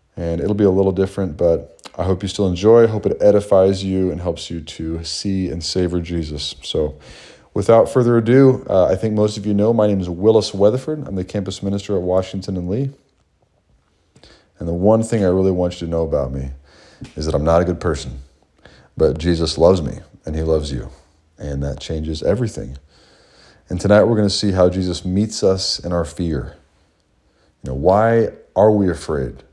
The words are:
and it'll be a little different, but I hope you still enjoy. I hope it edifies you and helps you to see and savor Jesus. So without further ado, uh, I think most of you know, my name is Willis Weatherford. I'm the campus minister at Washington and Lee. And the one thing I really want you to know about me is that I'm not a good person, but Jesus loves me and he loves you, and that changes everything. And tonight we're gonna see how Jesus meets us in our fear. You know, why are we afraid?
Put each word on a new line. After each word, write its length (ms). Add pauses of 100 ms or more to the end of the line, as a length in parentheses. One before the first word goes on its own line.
(160)
and 240
it'll 160
be 80
a 80
little 180
different, 460
but 440 (160)
I 60
hope 220
you 40
still 200
enjoy. 340
I 60
hope 180
it 140
edifies 640
you 260
and 100
helps 300
you 120
to 420
see 440
and 140
savor 380
Jesus. 600
So 380 (560)
without 340
further 300
ado, 500
uh, 180
I 100
think 180
most 220
of 100
you 80
know, 180
my 140
name 140
is 100
Willis 420
Weatherford. 540
I'm 80
the 80
campus 400
minister 320
at 80
Washington 540
and 120
Lee. 220 (1700)
And 80
the 80
one 300
thing 180
I 60
really 240
want 280
you 60
to 60
know 100
about 300
me 180 (640)
is 120
that 100
I'm 80
not 180
a 20
good 140
person, 440 (720)
but 200
Jesus 400
loves 240
me 200 (260)
and 80
he 80
loves 300
you, 160 (500)
and 240
that 160
changes 420
everything. 580 (880)
And 120
tonight 220
we're 140
gonna 120
see 220
how 180
Jesus 360
meets 400
us 340
in 140
our 120
fear. 520 (1080)
You 80
know, 60
why 540 (260)
are 160
we 180
afraid? 600